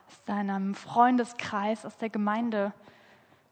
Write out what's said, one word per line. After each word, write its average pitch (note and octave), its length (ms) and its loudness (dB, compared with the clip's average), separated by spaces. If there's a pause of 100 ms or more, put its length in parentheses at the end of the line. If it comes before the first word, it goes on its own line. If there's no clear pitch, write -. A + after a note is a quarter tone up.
aus - 160 -20
deinem G3 500 -2
Freundeskreis, A3+ 1080 2
aus - 140 -14
der A3+ 100 -4
Gemeinde. G#3 640 0 (800)